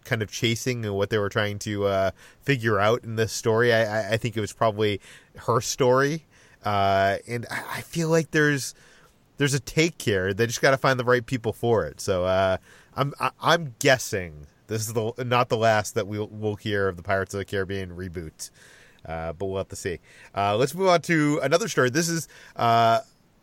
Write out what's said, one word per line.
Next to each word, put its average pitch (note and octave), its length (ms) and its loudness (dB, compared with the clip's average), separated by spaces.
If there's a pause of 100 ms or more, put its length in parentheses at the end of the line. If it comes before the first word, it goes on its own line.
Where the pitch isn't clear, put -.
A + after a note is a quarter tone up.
kind A2+ 180 -2
of G2 80 -10
chasing A#2 540 -2
and G2+ 100 -2
what G2 160 0
they A2 80 2
were G2+ 100 -2
trying G#2 300 -2
to, G2+ 260 -4
uh, F#2+ 260 2 (300)
figure A2+ 380 0
out A2 240 2
in A2+ 120 -8
this A2 160 -2
story, A#2 400 2
I, A2+ 120 4
I, G#2+ 300 -2
I A#2 40 0
think A2+ 200 -4
it A2 40 -2
was G2+ 120 -6
probably G#2+ 480 0 (360)
her A#2+ 240 0
story. C#3 640 2 (380)
Uh, G2 540 2 (100)
and A#2 240 -6
I, - 120 -8 (100)
I B2+ 80 -8
feel D#3+ 280 -6
like E3 220 2
there's, D3 420 2 (640)
there's C#3 160 2
a C#3+ 60 2
take D#3+ 420 0
here. G2 320 0
They A2+ 140 2
just - 140 -6
gotta C3+ 160 4
find C3 220 2
the B2+ 40 -2
right B2 200 4
people A2+ 300 -4
for A2+ 320 2
it. C#2 160 -12
So, F2+ 240 0
uh, F#2+ 320 2 (380)
I'm, C3+ 240 -2
I, C3 200 -2
I'm D3+ 380 0
guessing F2+ 680 0 (180)
this G#2+ 220 -4
is A2+ 60 -8
the, A2+ 200 -2 (120)
not B2 240 0
the B2 80 0
last A2 360 2
that G#2 140 -2
we'll, G#2 200 -6
we'll G#2+ 280 -4
hear G2+ 320 -2
of F2+ 100 -4
the F2 60 -16
Pirates G2 320 -2
of G2+ 40 -4
the F#2+ 60 -6
Caribbean F#2+ 460 -6
reboot. F2 600 -12 (560)
Uh, D#2+ 260 -8
but F#2 120 -8
we'll F#2+ 140 -4
have F#2 80 -6
to - 80 -14
see. - 240 -6 (340)
Uh, G2+ 240 2
let's C3+ 160 2
move F#3+ 140 0
on F3 120 6
to D3+ 440 0
another E3+ 240 2
story. C3 240 2
This D#3+ 180 -2
is, E3 180 -4 (280)
uh, A#2 460 4 (420)